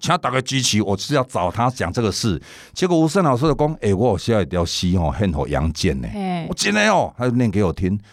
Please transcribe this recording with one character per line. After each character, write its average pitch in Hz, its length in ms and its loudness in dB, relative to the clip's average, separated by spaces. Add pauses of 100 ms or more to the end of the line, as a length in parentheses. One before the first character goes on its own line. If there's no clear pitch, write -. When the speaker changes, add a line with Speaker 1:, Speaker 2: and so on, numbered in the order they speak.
Speaker 1:
请 170 160 0
大 135 140 -4
家 131 100 2
支 135 180 -2
持， 107 220 2
我 98 160 0
是 - 160 -4
要 135 120 2
找 90 260 -2
他 117 180 0
讲 87 240 -4
这 120 80 -2
个 104 100 0
事。” 92 300 -2 (320)
结 - 140 0
果 175 100 4
吴 160 100 4
胜 185 160 2
老 135 140 2
师 120 60 0
就 156 100 2
讲 147 180 0 (100)
，“欸， 104 120 2
我 113 160 2
有 95 80 2
写 110 240 0
一 87 60 0
条 85 180 0
诗 90 320 0
吼， 78 160 0
献 98 180 0
给 73 80 -2 (120)
杨 73 220 0
健 73 280 -2
呢。” 58 100 -6
Speaker 2:
嘿。 98 380 -6
Speaker 1:
我 - 60 -4
真 202 180 -2
的 214 80 2 (100)
哦， 160 240 0
他 120 100 -4
就 123 100 0
念 123 160 2
给 101 120 2
我 87 80 2
听， 95 280 0 (140)